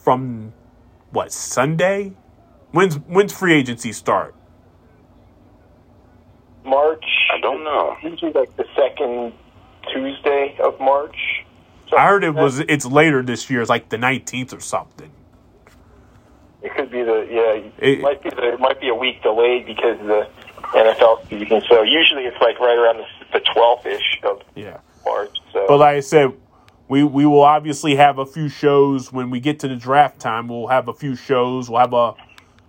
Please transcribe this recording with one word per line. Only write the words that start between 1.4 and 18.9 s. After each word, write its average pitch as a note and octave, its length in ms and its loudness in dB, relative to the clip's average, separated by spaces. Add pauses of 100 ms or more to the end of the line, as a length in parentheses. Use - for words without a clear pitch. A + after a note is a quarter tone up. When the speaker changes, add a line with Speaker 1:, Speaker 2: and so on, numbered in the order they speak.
Speaker 1:
When's, E3+ 240 2
when's F#3+ 360 0
free F3+ 220 0
agency B2 380 -2
start? G2 420 -2 (2250)
Speaker 2:
March. C#3+ 400 0 (280)
Speaker 3:
I - 80 -4
don't D3 240 -4
know. G#2+ 380 -2
Speaker 2:
Usually, D4 300 -8
like, C3 240 -2
the - 100 -6 (100)
second A#2+ 560 -2 (600)
Tuesday D3 680 -4
of - 180 -2
March. C#3 360 0 (800)
Speaker 1:
I C#3+ 100 6
heard G3 160 4
it F3 60 0
Speaker 2:
Something D3+ 80 -2
like D#3 80 2
Speaker 1:
was, D3+ 140 0
Speaker 2:
that. D3 120 -4
Speaker 1:
it's D3 160 0
later C#3+ 360 4
this B2 280 -6
year. B2+ 100 -2
It's, A2+ 100 0
like, A#2 180 -2
the A2 100 -6
nineteenth B2+ 540 -6
or - 80 -16
something. - 500 -10 (1500)
Speaker 2:
It G2+ 120 -12
could C3+ 160 -6
be B2 120 -6
the, A2+ 280 0
yeah, A2 480 0
Speaker 1:
It C3+ 200 2
Speaker 2:
it - 40 -10
might C#3 200 -2
be F3 80 -8
the, B2 220 -2
it A#2+ 80 -8
might C3 200 0
be C3+ 80 -6
a A#2 60 0